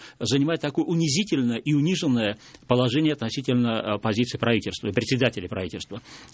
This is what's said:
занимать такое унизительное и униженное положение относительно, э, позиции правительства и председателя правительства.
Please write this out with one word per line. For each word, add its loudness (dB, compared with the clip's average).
занимать 0
такое -2
унизительное 0
и 0
униженное 2
положение 2
относительно, 0
э, -6
позиции 0
правительства 0
и -4
председателя 0
правительства. -8